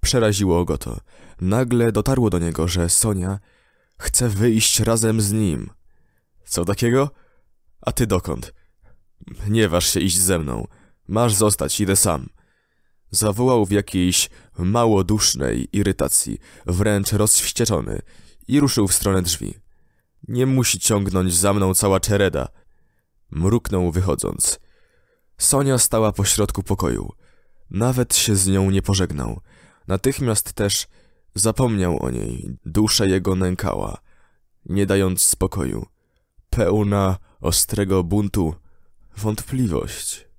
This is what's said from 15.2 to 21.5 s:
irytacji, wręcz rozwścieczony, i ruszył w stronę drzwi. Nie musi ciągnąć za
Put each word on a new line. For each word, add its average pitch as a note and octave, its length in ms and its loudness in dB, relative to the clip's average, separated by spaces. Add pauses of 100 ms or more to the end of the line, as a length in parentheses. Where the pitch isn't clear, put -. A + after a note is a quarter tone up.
irytacji, D#2 600 -2 (280)
wręcz G2+ 460 0
rozwścieczony, G#2 880 0 (460)
i C3+ 120 2
ruszył B2 280 2
w F#2+ 60 0
stronę F#2+ 280 2
drzwi. E2+ 320 -4 (720)
Nie B2 180 0
musi C3 340 0
ciągnąć F#2+ 540 0
za G2 200 2